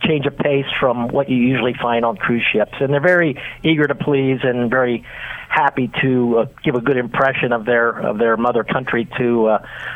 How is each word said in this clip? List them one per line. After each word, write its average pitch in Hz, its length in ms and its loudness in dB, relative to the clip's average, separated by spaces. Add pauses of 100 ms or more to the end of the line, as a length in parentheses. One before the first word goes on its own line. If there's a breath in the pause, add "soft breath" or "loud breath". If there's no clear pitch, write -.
change 147 240 0
of 135 100 -6
pace 139 300 0 (120)
from 120 280 0
what 139 220 -2
you 127 80 2
usually 123 360 2
find 117 320 0
on 113 100 0
cruise 120 360 -2
ships. - 280 0
And 139 140 0
they're 143 60 2
very 175 420 2 (220 loud breath)
eager 151 240 2
to 143 80 0
please 135 480 0
and 123 260 0
very 123 340 0 (460 loud breath)
happy 139 400 0 (120)
to, 123 380 2
uh, 110 60 2 (180)
give 139 120 0
a 123 60 0
good 131 160 2
impression 127 560 0
of 110 120 -4
their, 117 240 2
of 113 300 -4
their 113 180 2
mother 117 260 2
country 127 440 -2 (100)
to, 120 300 2
uh, 107 180 2 (300 loud breath)